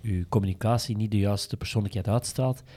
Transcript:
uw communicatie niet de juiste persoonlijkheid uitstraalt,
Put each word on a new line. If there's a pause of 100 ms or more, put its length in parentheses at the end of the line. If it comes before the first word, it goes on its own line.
uw
communicatie
niet
de
juiste
persoonlijkheid
uitstraalt, (140)